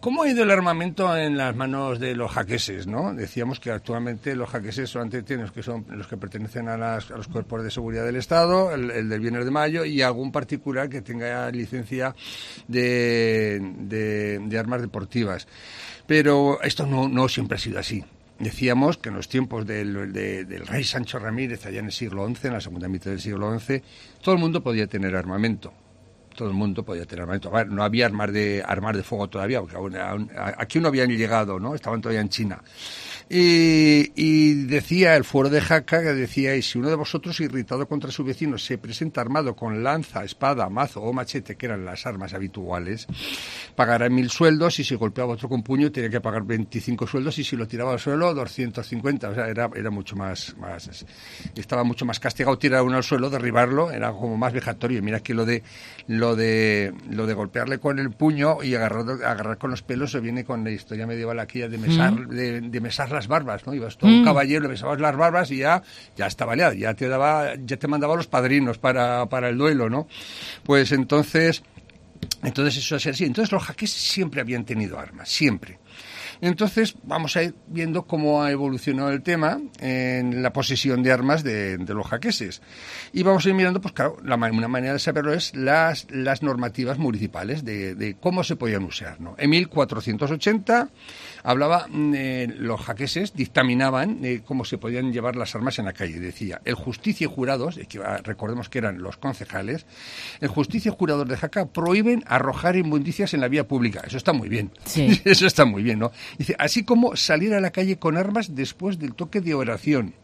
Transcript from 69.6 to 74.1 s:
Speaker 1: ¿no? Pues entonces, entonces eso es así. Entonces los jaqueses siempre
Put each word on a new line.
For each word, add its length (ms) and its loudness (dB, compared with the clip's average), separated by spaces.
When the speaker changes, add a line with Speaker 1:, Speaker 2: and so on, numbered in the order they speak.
Speaker 1:
¿no? 200 -2
Pues 260 6
entonces, 720 4
entonces 360 0
eso 180 -4
es 100 -2
así. 180 -2
Entonces 280 0
los 100 0
jaqueses 380 -6
siempre 400 -2